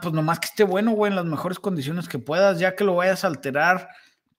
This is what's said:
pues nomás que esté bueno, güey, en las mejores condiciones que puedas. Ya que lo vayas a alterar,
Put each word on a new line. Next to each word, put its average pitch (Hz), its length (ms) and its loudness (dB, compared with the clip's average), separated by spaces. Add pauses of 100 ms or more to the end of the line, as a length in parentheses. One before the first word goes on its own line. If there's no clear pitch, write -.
pues 175 100 -4
nomás 160 260 0
que - 100 -8
esté - 140 2
bueno, 202 280 2
güey, 208 180 2
en 196 60 -2
las 175 100 -2
mejores 170 320 -4
condiciones 170 500 -4
que 147 120 -6
puedas. 175 400 2
Ya 185 160 0
que 202 80 -2
lo 190 100 4
vayas 185 300 2
a 196 40 2
alterar, 156 600 0 (500)